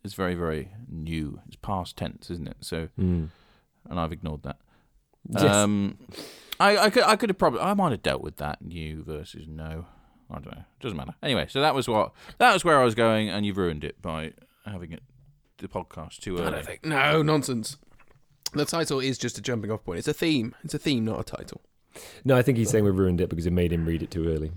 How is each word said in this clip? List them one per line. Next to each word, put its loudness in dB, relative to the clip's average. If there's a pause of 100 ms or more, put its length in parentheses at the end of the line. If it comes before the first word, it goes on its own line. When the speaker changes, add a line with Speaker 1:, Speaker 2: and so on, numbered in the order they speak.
Speaker 1:
it's -10
very, 0
very -2 (180)
new. -6
It's -20
past -6
tense, -10
isn't -8
it? -12
So, -6 (100)
Speaker 2:
Mm. 0 (600)
Speaker 1:
and -6
I've -2
ignored -10
that. -10 (680)
Speaker 2:
Yes. -2
Speaker 1:
Um, 4 (640)
I, 6
I 6
could, 6
I 6
could -2
have -2
probably, 2
I 2
might 2
have -4
dealt 0
with -10
that, -6
new -10
versus -12
no. -10 (420)
I -12
don't -12
know. -16 (160)
Doesn't -8
matter. -10
Anyway, 0
so -4
that 4
was 0
what, 2 (260)
that 6
was 2
where 6
I 8
was 4
going, 4
and -2
you've -2
ruined 0
it -10
by -6 (340)
having -12
it, -14 (560)
the -12
podcast -10
too -6
Speaker 3:
I -2
Speaker 1:
early. -2
Speaker 3:
don't -6
think, -14
no, 4
nonsense. 0 (760)
The 0
title -2
is -2
just -6
a -12
jumping -4
off -4
point. -6
It's -4
a 0
theme. 0
It's -8
a -4
theme, 0
not -2
a -6
title. -12 (640)
Speaker 2:
No, 6
I 8
think 4
he's 2
saying 6
we 6
ruined 4
it 2
because -4
it 2
made 4
him 0
read 0
it -8
too -2
early. -2